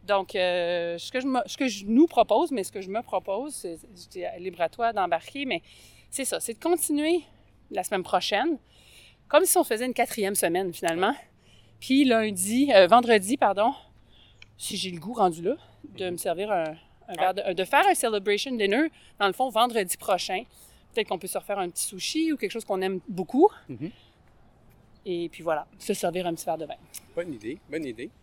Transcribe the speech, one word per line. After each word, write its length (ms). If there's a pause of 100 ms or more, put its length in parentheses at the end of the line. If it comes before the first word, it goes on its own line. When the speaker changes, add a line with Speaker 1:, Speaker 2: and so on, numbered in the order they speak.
Speaker 1:
Donc, 280
euh, 640
ce 140
que 80
je 60
me, 200
ce 100
que 120
je 180
nous 200
propose, 460
mais 120
ce 80
que 80
je 80
me 140
propose, 520
c'est, 240 (160)
c'est 440
libre 240
à 60
toi 240
d'embarquer, 520
mais 180 (480)
c'est 140
ça, 160
c'est 140
de 80
continuer 580 (500)
la 140
semaine 180
prochaine, 560 (680)
comme 160
si 140
on 40
faisait 240
une 80
quatrième 400
semaine, 380
finalement. 420 (640)
Puis 260
lundi, 720
euh, 140
vendredi, 480
pardon, 360 (840)
si 200
j'ai 140
le 80
goût 140
rendu 300
là, 120 (420)
de 140
me 60
servir 340
un, 140
un 100 (360)
Speaker 2:
Ouais. 80
Speaker 1:
verre 160
de, 180
de 120
faire 240
un 60
celebration 600
dinner, 320 (300)
dans 80
le 60
fond, 180
vendredi 460
prochain. 460 (520)
Peut-être 140
qu'on 100
peut 100
se 100
refaire 200
un 100
petit 180
sushi 460
ou 40
quelque 160
chose 120
qu'on 180
aime 260
beaucoup. 400 (200)
Speaker 2:
Mhm. 220 (1160)
Speaker 1:
Et 220
puis 140
voilà, 240 (120)
se 160
servir 320
un 80
petit 120
verre 120
de 80
vin. 80 (400)
Speaker 2:
Bonne 200
idée, 240 (100)
bonne 160
idée. 260 (120)